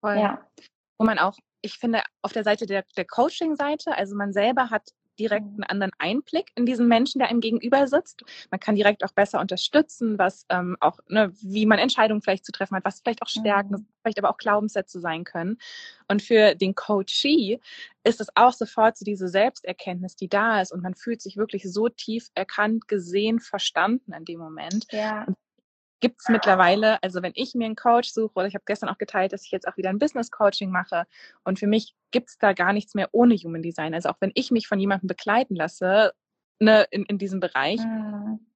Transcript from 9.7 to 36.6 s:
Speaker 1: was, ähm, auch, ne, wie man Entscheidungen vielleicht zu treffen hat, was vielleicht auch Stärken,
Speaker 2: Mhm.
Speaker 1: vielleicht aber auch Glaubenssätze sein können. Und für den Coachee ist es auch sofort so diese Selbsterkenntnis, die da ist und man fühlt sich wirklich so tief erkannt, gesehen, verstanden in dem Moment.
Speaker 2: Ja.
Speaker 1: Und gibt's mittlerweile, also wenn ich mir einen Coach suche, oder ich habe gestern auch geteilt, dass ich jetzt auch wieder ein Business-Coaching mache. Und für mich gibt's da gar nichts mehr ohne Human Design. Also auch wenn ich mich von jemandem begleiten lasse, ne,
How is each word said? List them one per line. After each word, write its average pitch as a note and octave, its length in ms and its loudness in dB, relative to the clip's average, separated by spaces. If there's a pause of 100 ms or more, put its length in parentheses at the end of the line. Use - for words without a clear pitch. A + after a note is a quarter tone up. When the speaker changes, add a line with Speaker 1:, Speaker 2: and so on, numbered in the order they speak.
Speaker 1:
was, F#3+ 300 0
ähm, F3+ 320 -2
auch, - 180 2 (100)
ne, G3+ 320 2
wie G#3 260 0
man G#3+ 120 6
Entscheidungen G#3+ 420 2
vielleicht G3 240 -2
zu - 60 -16
treffen G3 260 -6
hat, F#3 80 -6
was - 160 -4
vielleicht A3+ 220 -4
auch - 60 -10
Stärken, G3+ 480 0
Speaker 2:
Mhm. G#3+ 100 -10 (160)
Speaker 1:
vielleicht A3 160 -2
aber G3+ 120 0
auch - 80 -4
Glaubenssätze G#3 600 -2
sein E3+ 240 -4
können. F3 360 -6 (500)
Und G3+ 120 2
für G#3+ 360 6
den F#3+ 180 0
Coachee G#3+ 840 0 (420)
ist A3+ 180 2
es G#3 140 -6
auch B3 200 8
sofort A3 440 2
so G3+ 60 -14
diese F#3+ 240 -4
Selbsterkenntnis, F#3 880 -2
die F#3 120 -10
da G#3 320 2
ist F#3 120 -4
und F#3 100 -8
man F#3 140 -8
fühlt A#3 260 -8
sich G3 140 -14
wirklich G3+ 260 -4
so G3+ 260 -2
tief A3+ 460 -8
erkannt, G#3+ 540 -2
gesehen, G3+ 500 -2
verstanden G3+ 720 -2
in D3+ 120 -14
dem E3+ 160 -12
Moment. D#3+ 500 -10
Speaker 2:
Ja. G#3+ 380 -6
Speaker 1:
Und F#3+ 80 -4 (640)
gibt's - 280 -4
mittlerweile, G#3 760 4
also F3+ 200 -6
wenn F3+ 120 -6
ich C4 200 -8
mir A#3 100 -2
einen A3 120 -6
Coach A#3+ 340 2
suche, A3 240 -4
oder F#3 120 -2
ich G3 80 -6
habe G3+ 120 -12
gestern G3+ 240 -4
auch G3 80 -8
geteilt, G3 340 -4
dass G3+ 120 -12
ich - 60 -14
jetzt - 160 -6
auch F#3 120 -8
wieder F#3 100 -4
ein G3 100 -2
Business-Coaching A3 720 0
mache. F3+ 360 -4 (380)
Und F#3+ 140 -4
für G#3 80 -4
mich G#3+ 280 0 (160)
gibt's - 260 -4
da G3+ 160 4
gar F#3 220 0
nichts G#3 200 -6
mehr G3 180 -2
ohne A#3+ 240 6
Human E3 260 -8
Design. D#3+ 320 -6
Also E3+ 160 -2
auch F3+ 100 -8
wenn F#3+ 140 -2
ich B3+ 160 -2
mich A3+ 180 0
von G3+ 100 0
jemandem G3 280 0
begleiten G#3 480 0
lasse, F#3 580 2 (460)
ne, G#3+ 320 8